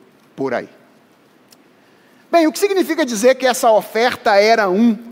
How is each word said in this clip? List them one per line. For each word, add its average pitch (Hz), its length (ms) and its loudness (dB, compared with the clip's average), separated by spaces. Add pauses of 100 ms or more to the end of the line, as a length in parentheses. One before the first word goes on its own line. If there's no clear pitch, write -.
(340)
por 135 180 -6
aí." 95 160 -6 (1600)
Bem, 330 180 2
o 320 40 -2
que - 60 -12
significa 330 460 -2
dizer 247 320 0
que 262 100 -4
essa 240 240 0
oferta 220 640 0
era 214 340 2
um 208 300 0 (140)